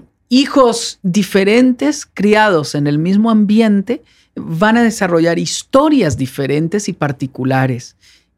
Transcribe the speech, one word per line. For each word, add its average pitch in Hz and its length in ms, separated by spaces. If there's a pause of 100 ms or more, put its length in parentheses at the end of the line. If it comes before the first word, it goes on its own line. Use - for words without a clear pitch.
(300)
hijos 254 760
diferentes, 214 1040
criados 202 680
en 143 120
el 147 100
mismo 202 320
ambiente, 214 760 (320)
van 185 420
a 240 60
desarrollar 170 540
historias 269 800
diferentes 147 680
y 185 60
particulares. 131 1040 (400)